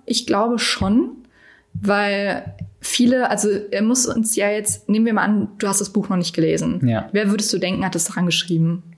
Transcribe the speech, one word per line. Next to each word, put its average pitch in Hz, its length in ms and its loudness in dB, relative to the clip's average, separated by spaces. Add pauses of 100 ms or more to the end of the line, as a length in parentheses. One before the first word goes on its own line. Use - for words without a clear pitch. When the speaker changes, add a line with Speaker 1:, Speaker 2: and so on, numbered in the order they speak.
Speaker 1:
ich - 220 -2
glaube 220 320 2
schon, 226 500 2 (640)
weil 202 800 0 (260)
viele, 247 500 2
also 214 200 0
er 202 320 -2
muss 240 240 2
uns - 300 0
ja 202 140 2
jetzt, 208 400 -4
nehmen 220 160 4
wir 226 80 0
mal 196 100 2
an, 202 340 2
du 208 100 -2
hast 190 140 0
das 190 100 -4
Buch - 180 0
noch 185 80 0
nicht 170 160 -2
gelesen. 160 540 0
Speaker 2:
Ja. 110 240 -2
Speaker 1:
Wer 202 180 0
würdest 214 240 0
du 190 40 -2
denken, 185 280 -2
hat 185 100 -4
das 165 100 0
dran 180 200 -2
geschrieben? 170 580 0 (140)